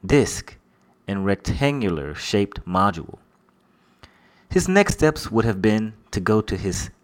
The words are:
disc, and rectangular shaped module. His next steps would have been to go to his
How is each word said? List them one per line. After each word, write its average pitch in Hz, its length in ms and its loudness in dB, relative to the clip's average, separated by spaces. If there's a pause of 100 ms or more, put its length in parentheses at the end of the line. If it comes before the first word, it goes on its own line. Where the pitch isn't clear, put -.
disc, - 540 0 (500)
and 98 200 -2
rectangular 98 880 -2
shaped - 500 -2
module. 92 540 -2 (1300)
His 180 180 2
next 196 280 4
steps - 340 0
would 110 160 2
have 98 160 -2
been 107 320 2 (160)
to - 100 -4
go 107 220 2
to 107 160 -4
his 92 320 -4 (140)